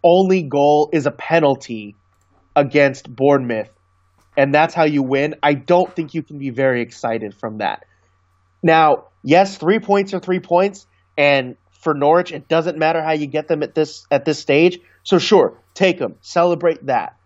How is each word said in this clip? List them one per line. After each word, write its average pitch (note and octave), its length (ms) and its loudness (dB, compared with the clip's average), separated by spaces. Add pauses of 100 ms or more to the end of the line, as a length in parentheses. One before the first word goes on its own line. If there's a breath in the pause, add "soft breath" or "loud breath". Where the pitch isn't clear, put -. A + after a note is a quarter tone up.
only F#3 400 4
goal D3 500 2
is D3 140 -2
a C#3+ 40 0
penalty C3+ 840 -2 (640)
against C#3 580 0
Bournemouth, B2+ 560 0 (640)
and C#3 200 0
that's D#3+ 180 2
how E3+ 120 0
you D3 180 0
win, C#3 400 -2
I D3 100 2
don't F3 420 0
think E3 200 -8
you D#3+ 80 -6
can D3 160 -18
be C#3 120 -8
very B2+ 300 0
excited A2+ 540 -8
from A2 240 -12
that. F#2 260 -6 (760)
Now, D#3+ 460 2 (140)
yes, F#3 360 2
three F#3+ 200 0
points G3+ 360 -2
are F3+ 60 -6
three F#3 200 -4
points, F#3 460 -2 (320)
and C#3 380 0 (140)
for - 220 -6
Norwich, D#3 400 0
it - 160 -16
doesn't D#3+ 300 -2
matter D#3+ 240 0
how D#3+ 100 -4
you D3+ 140 -4
get D3+ 200 -6
them D3+ 160 -2
at - 120 -10
this, - 360 -4
at C#3+ 140 0
this D3+ 140 -2
stage. E3+ 400 0 (240 soft breath)
So F#3 160 2
sure, D#3+ 420 2 (140)
take F3+ 260 0
'em, G#2+ 200 -6
celebrate E3+ 680 -2
that. A#2+ 400 -4